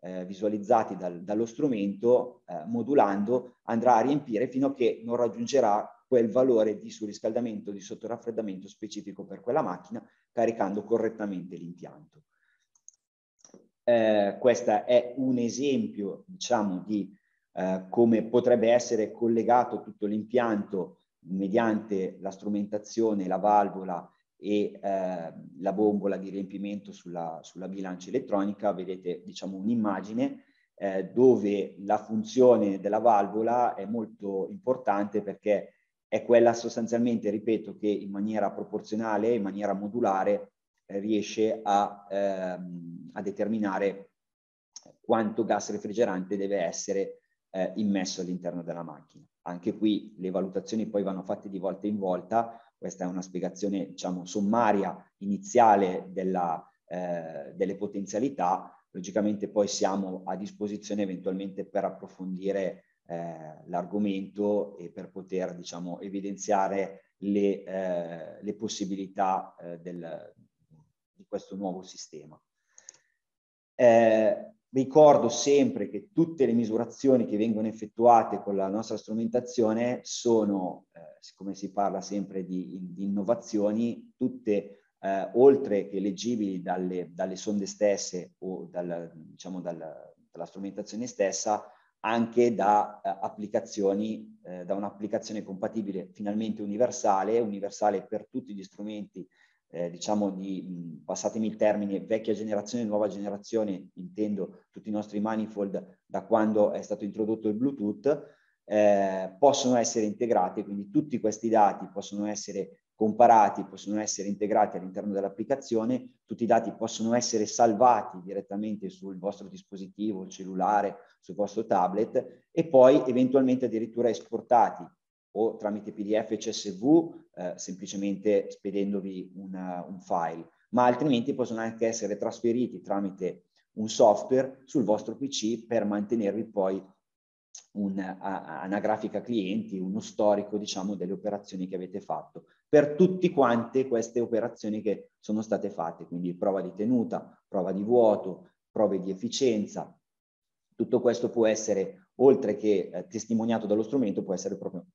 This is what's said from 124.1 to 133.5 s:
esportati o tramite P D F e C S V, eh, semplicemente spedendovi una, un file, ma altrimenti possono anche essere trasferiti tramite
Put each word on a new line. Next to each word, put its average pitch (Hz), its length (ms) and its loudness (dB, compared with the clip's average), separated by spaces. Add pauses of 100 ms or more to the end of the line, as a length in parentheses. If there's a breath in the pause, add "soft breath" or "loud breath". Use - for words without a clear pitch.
esportati 107 720 2 (480)
o 113 240 0
tramite 104 360 -6
P 107 100 -8
D 107 200 0
F 110 100 -4
e 107 40 -2
C 110 140 -6
S 101 260 -8
V, 147 380 4 (200 loud breath)
eh, 90 220 -8
semplicemente 98 920 -2
spedendovi 95 880 -6
una, 92 520 -10
un 92 120 -12
file, 85 480 -4 (220 soft breath)
ma 123 140 4
altrimenti 123 500 2
possono 113 260 -4
anche 113 260 -2
essere 107 300 -2
trasferiti 113 640 -2
tramite 95 640 -6 (300)